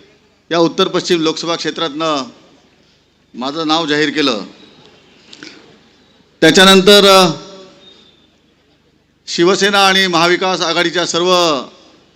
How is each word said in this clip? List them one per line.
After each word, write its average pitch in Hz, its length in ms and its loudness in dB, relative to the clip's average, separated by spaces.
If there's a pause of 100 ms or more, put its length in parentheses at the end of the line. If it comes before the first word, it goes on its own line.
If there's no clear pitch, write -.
(520)
या 165 80 0
उत्तर 170 280 0
पश्चिम 170 340 -4
लोकसभा 160 340 -6
क्षेत्रातनं 156 680 -6 (1080)
माझं 143 340 -8
नाव 160 180 -2
जाहीर 147 240 -2
केलं, 131 320 -4 (2000)
त्याच्यानंतर, 190 680 6
अ, 190 240 4 (2000)
शिवसेना 196 600 0
आणि 190 200 2
महाविकास 175 540 0
आघाडीच्या 170 440 -2
सर्व 170 560 0 (540)